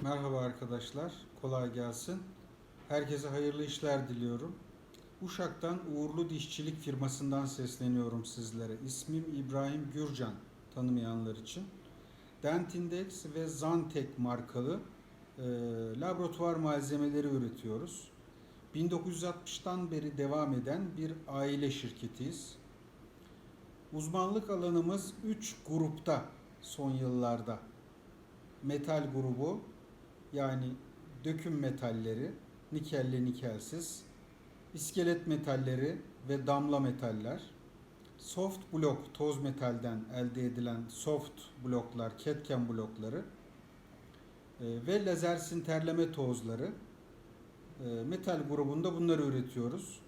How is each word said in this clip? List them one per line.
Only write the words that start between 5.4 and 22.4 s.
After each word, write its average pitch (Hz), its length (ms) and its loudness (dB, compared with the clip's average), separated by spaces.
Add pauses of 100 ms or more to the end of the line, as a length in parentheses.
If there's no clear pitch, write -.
Uğurlu 156 340 2
Dişçilik 156 520 -4
firmasından 135 640 2
sesleniyorum 123 800 2
sizlere. 113 480 -4 (120)
İsmim 156 400 -2 (100)
İbrahim 139 580 0
Gürcan, 131 400 -2 (420)
tanımayanlar 117 600 2
için. 165 280 -8 (800)
Dentindex 175 840 0 (100)
ve 160 120 0
Zantek 156 720 2
markalı, 123 600 0 (580)
e, 131 60 -8 (560)
laboratuvar 170 560 2
malzemeleri 147 720 4
üretiyoruz. 123 840 -2 (640)
Bin 165 160 4
dokuz 170 240 0
yüz 165 80 -2
altmıştan 180 680 -2
beri 147 260 -2
devam 139 360 4
eden 147 440 0
bir 160 160 -2 (140)
aile 139 440 2
şirketiyiz. - 840 -6 (1400)